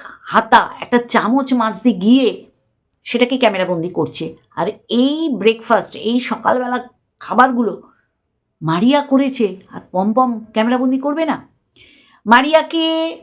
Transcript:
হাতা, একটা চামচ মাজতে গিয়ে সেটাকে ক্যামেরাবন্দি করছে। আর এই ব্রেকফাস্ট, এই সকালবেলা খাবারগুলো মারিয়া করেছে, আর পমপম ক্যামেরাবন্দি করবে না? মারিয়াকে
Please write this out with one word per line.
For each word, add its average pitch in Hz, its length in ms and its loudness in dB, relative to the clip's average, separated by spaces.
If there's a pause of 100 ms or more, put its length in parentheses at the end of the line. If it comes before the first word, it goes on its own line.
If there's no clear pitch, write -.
(220)
হাতা, 214 480 2 (100)
একটা - 180 0
চামচ 240 560 0
মাজতে 220 380 0
গিয়ে 208 520 2 (600)
সেটাকে 247 340 0
ক্যামেরাবন্দি 185 500 0
করছে। 165 480 -6 (200)
আর 175 160 -4 (160)
এই 285 440 0
ব্রেকফাস্ট, 220 640 0
এই 233 240 -2
সকালবেলা 247 680 -4 (300)
খাবারগুলো 240 640 0 (800)
মারিয়া 202 400 2
করেছে, 262 540 0 (140)
আর 180 100 -14 (120)
পমপম 220 600 0
ক্যামেরাবন্দি 247 460 0
করবে 294 280 -4
না? 214 220 -8 (800)
মারিয়াকে 311 960 2